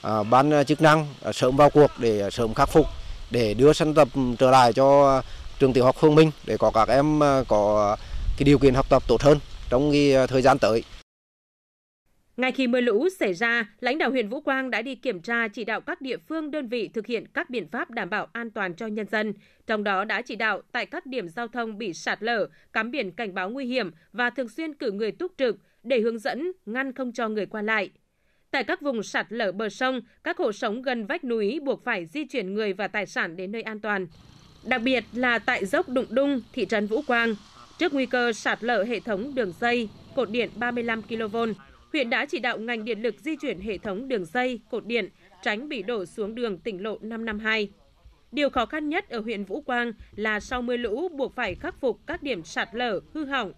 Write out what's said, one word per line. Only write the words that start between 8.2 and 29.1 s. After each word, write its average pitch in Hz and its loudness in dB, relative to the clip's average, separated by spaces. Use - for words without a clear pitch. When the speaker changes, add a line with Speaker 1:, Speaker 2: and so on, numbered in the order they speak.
Speaker 1:
cái 139 2
điều 139 8
kiện 131 6
học 135 2
tập 131 6
tốt 113 4
hơn 147 8
trong 143 2
cái, 143 6
à, 131 6
thời 127 2
gian 127 6
tới. 113 2
Speaker 2:
Ngay 254 -2
khi 262 0
mưa 247 2
lũ 240 2
xảy 254 0
ra, 233 -2
lãnh 247 -2
đạo 294 0
huyện 240 0
Vũ 269 -8
Quang 262 -2
đã 220 -2
đi 262 -8
kiểm 214 -6
tra, 233 -2
chỉ 214 -8
đạo 208 -4
các 311 -10
địa 262 -6
phương, 311 -8
đơn 285 -6
vị 226 -4
thực 214 -8
hiện 226 -6
các 311 -4
biện 214 -6
pháp 285 -8
đảm 208 -8
bảo 196 -4
an 233 -10
toàn 190 -6
cho 226 -10
nhân 214 -6
dân. 214 -2
Trong 214 -2
đó 196 0
đã 220 -4
chỉ 247 -10
đạo 208 -2
tại 233 -4
các 330 -12
điểm 247 -8
giao 233 -8
thông 226 -8
bị 202 -6
sạt - -6
lở, 220 -2
cắm 226 -4
biển 240 -4
cảnh 185 -8
báo 190 -4
nguy 262 -8
hiểm 240 -2
và 240 -2
thường 240 -6
xuyên 320 -10
cử 247 -4
người 202 -4
túc 359 -8
trực 240 0
để 240 0
hướng 226 0
dẫn, 262 -6
ngăn 254 -6
không 254 -8
cho 233 -4
người 214 -4
qua 214 -8
lại. 214 -2
Tại 269 -2
các 320 -4
vùng 262 -2
sạt 208 -4